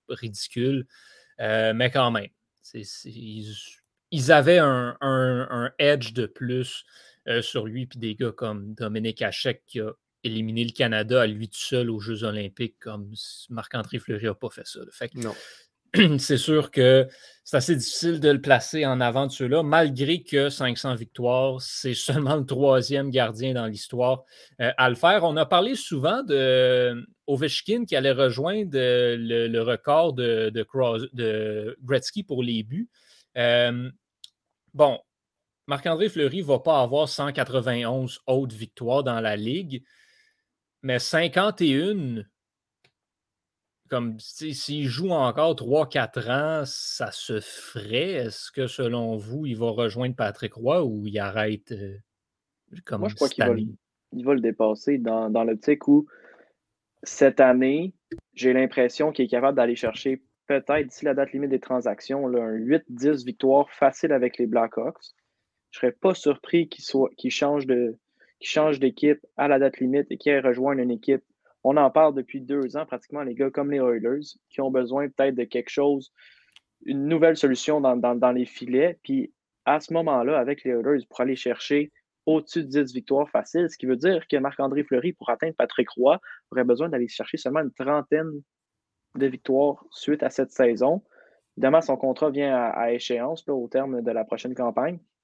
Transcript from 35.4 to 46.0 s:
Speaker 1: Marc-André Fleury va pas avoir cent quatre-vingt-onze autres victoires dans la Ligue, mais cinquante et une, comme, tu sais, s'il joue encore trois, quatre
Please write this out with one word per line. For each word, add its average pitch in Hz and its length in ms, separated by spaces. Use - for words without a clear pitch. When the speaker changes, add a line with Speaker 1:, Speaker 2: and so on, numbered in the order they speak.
Speaker 1:
Marc-André 160 420
Fleury 156 340
va 139 180
pas 156 200
avoir 139 280
cent 143 240
quatre-vingt-onze 123 960
autres 131 260
victoires 120 480
dans 120 180
la 110 140
Ligue, 131 480
mais 127 140
cinquante 180 600
et 165 100
une, 139 580
comme, 120 280
tu 110 80
sais, 156 280
s'il 143 360
joue 151 220
encore 151 440
trois, 135 340
quatre 120 400